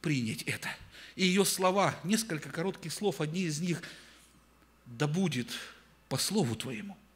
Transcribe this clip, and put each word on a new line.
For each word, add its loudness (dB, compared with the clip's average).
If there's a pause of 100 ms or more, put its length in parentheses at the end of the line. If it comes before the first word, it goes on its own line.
принять 0
это. -4 (480)
И 4
её 6
слова, 4
несколько 0
коротких -4
слов, 0
одни 0
из 0
них: 0 (1000)
«Да 0
будет 0 (580)
по 0
слову 2
твоему». -8 (200)